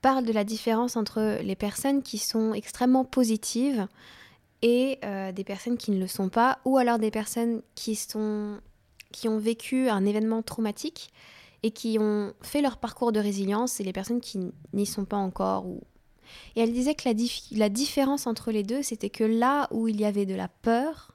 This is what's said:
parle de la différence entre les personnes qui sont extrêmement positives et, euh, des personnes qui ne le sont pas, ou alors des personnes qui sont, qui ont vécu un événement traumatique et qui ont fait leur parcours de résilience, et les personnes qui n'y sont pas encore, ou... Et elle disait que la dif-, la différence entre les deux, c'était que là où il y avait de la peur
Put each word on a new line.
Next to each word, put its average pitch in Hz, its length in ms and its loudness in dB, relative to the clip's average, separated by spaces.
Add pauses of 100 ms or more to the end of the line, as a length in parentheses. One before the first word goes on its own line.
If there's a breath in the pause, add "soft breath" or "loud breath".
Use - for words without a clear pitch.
parle 262 220 4
de 226 80 0
la 214 120 2
différence 226 520 0
entre 214 460 0
les 190 140 -4
personnes 277 460 0
qui 220 160 -8
sont 220 360 0
extrêmement 254 500 2
positives 233 800 0 (760 loud breath)
et, 254 420 4
euh, 196 280 -6
des 190 120 -6
personnes 202 320 -4
qui - 140 -4
ne 190 100 2
le 185 60 -2
sont 190 220 -2
pas, 240 360 2
ou 262 140 4
alors 240 200 4
des 214 120 2
personnes 226 520 -2 (120)
qui - 200 -4
sont, 208 640 -4 (520)
qui - 160 -4
ont 220 100 2
vécu 233 500 0
un 196 160 4
événement 220 380 2
traumatique - 720 -6 (500 loud breath)
et 220 80 2
qui 220 280 -2
ont 208 440 0
fait - 180 -2
leur 277 160 2
parcours 233 360 -2
de 214 80 2
résilience, 202 600 0
et 202 40 -2
les 190 80 -4
personnes 214 280 -4
qui - 180 -10 (340)
n'y 202 140 0
sont 202 180 -4
pas 202 120 -4
encore, 190 500 -2
ou... 180 160 -10 (720 loud breath)
Et 220 60 0
elle 226 120 4
disait 254 220 2
que - 140 -2
la 226 60 4
dif-, 226 420 -4
la 214 120 6
différence 269 580 0
entre 226 240 -4
les 214 120 0
deux, 233 200 -2
c'était 214 280 -4
que 226 140 -2
là 247 460 4
où 226 180 0
il 214 120 0
y 214 40 2
avait 202 220 2
de 190 80 -4
la 185 140 -4
peur 262 680 0